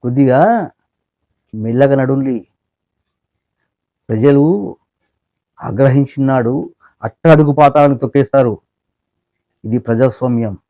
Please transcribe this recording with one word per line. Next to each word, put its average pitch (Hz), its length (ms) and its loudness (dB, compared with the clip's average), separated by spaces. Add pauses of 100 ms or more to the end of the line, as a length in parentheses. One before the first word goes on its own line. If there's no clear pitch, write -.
కొద్దిగా 139 680 0 (840)
మెల్లగా 120 400 0
నడుంలి. 131 520 -2 (1600)
ప్రజలు 143 680 0 (880)
ఆగ్రహించినాడు 135 1080 -2 (320)
అట్ట - 260 -4
అడుగు 151 240 4
పాతాలను 143 460 2
తొక్కేస్తారు. 127 640 0 (1040)
ఇది 110 140 -4
ప్రజాస్వామ్యం. 117 800 -2 (120)